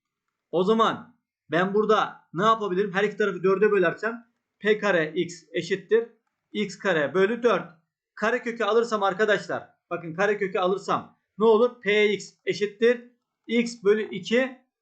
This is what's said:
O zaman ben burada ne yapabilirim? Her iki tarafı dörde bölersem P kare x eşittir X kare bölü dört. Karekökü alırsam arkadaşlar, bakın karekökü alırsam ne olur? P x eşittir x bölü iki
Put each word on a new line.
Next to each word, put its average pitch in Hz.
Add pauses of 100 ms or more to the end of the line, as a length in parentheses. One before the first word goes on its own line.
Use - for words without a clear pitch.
(520)
O 175
zaman 214 (360)
ben 185
burada 208
ne 170
yapabilirim? 208
Her 196
iki 208
tarafı 185
dörde 190
bölersem 202 (320)
P 208
kare 170
x 170 (100)
eşittir 190 (420)
X 208
kare 156
bölü 214
dört. 190 (360)
Karekökü 233
alırsam 220
arkadaşlar, 190 (200)
bakın 165
karekökü 202
alırsam 185 (180)
ne 208
olur? 233
P 208
x - (120)
eşittir 208 (360)
x 233
bölü 208
iki 233 (240)